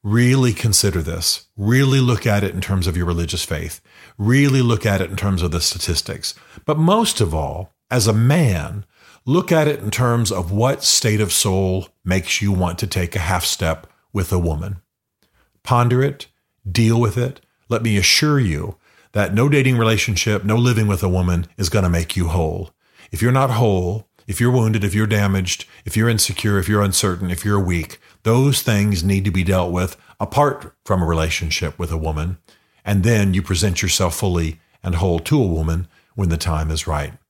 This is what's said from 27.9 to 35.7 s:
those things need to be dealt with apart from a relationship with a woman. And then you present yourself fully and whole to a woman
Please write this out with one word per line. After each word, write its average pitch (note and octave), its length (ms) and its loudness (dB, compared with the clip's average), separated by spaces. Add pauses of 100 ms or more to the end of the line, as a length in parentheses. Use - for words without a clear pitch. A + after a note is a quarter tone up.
those B2+ 360 2
things G2+ 420 0
need G2 220 0
to G2+ 60 0
be F2+ 120 0
dealt F2+ 300 0
with F2+ 240 -4 (240)
apart C#3 640 -2
from F#2+ 160 2
a E2 60 2
relationship D#2+ 720 -2
with E2+ 120 -6
a E2+ 60 -2
woman. D#2 400 -4 (480)
And G2 180 2
then G#2 300 4
you F#2 80 2
present F2+ 400 -2
yourself F2+ 340 0
fully E2+ 460 -2 (220)
and F2 140 -2
whole E2+ 240 0
to D3 220 0
a G#2 40 2
woman D#2+ 420 -2 (260)